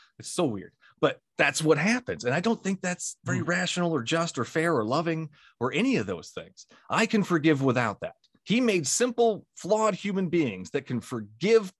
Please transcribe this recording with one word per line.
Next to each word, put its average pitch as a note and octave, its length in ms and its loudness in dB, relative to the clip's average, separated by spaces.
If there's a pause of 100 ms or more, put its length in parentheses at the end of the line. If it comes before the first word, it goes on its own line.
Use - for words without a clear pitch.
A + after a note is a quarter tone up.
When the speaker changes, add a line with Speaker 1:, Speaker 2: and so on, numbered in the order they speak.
(200)
Speaker 1:
It's - 100 -14
so F3+ 160 0
weird. G2+ 280 -4 (280)
But C#3+ 180 2 (200)
that's D3 240 2
what D3+ 160 4
happens. F3 460 -2
And B2 100 0
I F3 60 0
don't A3+ 220 0
think F#3+ 160 -4
that's - 440 -6
very F3 160 -2
Speaker 2:
Hmm. D#3+ 60 -4
Speaker 1:
rational F3 460 0
or C3+ 120 0
just D#3+ 340 -2
or A#2 80 -2
fair E3 300 0
or A2+ 100 2
loving D#3+ 440 -2 (300)
or B2 140 -2
any A#3 220 2
of A#2 100 0
those F2 240 -8
things. - 380 -16 (240)
I G3+ 160 2
can G#3 160 2
forgive D3+ 400 2
without A#2+ 380 0
that. E2 120 -8 (300)
He A#3 180 2
made G3 240 2
simple, A#3 720 0
flawed G#3+ 400 0
human F#3+ 340 -2
beings A#2 420 -2
that C#3 140 -4
can B2 160 -4
forgive C#3+ 800 0